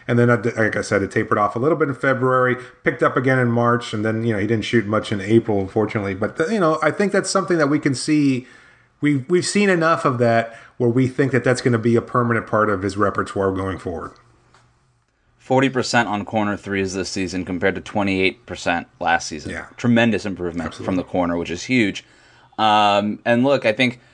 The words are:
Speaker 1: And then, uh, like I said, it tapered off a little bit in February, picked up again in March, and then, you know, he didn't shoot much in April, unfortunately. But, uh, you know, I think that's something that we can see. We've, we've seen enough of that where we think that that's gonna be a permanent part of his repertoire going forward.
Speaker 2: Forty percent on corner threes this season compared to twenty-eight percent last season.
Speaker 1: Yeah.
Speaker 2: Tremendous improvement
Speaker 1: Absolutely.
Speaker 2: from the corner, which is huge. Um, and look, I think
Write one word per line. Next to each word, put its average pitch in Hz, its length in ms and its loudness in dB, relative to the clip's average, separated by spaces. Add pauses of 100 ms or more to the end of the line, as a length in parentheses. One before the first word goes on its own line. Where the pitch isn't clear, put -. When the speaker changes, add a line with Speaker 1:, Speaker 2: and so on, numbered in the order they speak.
Speaker 1:
And 123 120 0
then, 120 120 4
uh, 117 120 2 (140)
like 107 200 0
I 104 60 -2
said, 98 200 0
it 95 80 -4
tapered 107 280 -2
off 104 180 0
a - 20 -6
little 156 180 0
bit 147 120 0
in 135 60 -4
February, 127 640 0 (280)
picked - 180 0
up 147 140 2
again 131 240 2
in 120 100 2
March, 120 420 0
and 107 120 -4
then, 110 200 -2
you 117 100 0
know, 101 40 -2
he 101 80 -2
didn't 110 180 0
shoot 110 220 0
much 104 240 -2
in 104 100 -4
April, 107 380 2
unfortunately. 101 560 -2
But, 101 260 -4
uh, 160 60 0
you 214 140 -2
know, 160 220 2
I 156 100 2
think 202 200 0
that's 190 180 0
something 175 280 0
that 147 100 4
we 151 120 2
can 143 140 0
see. 139 520 0 (540)
We've, 143 280 0
we've 175 160 2
seen 202 240 2
enough 165 360 2
of 131 140 0
that 117 360 2 (220)
where 120 140 2
we 127 180 2
think 131 240 -2
that 123 120 2
that's 123 160 2
gonna 120 180 2
be 117 180 2
a 113 60 2
permanent 117 440 -2
part 107 240 2
of 95 120 -2
his 101 140 -4
repertoire 98 560 0
going 95 260 -4
forward. 87 340 -10 (1300)
Speaker 2:
Forty 131 300 2
percent 120 400 0
on 101 160 -4
corner 104 320 -2
threes 95 380 -4
this 92 160 -4
season 92 340 -4
compared 92 300 -2
to 90 80 -10
twenty-eight 95 640 -2
percent 85 400 -4 (120)
last 85 280 0
season. 76 240 -12
Speaker 1:
Yeah. 80 160 -12 (100)
Speaker 2:
Tremendous 117 480 2
improvement 85 440 -6
Speaker 1:
Absolutely. - 180 -12
Speaker 2:
from 95 100 -2
the 85 80 -2
corner, 87 320 -2
which 85 140 -4
is 87 140 -8
huge. 117 380 0 (540)
Um, 104 720 2
and 120 180 4
look, 135 220 2
I 110 80 2
think 123 260 -2 (140)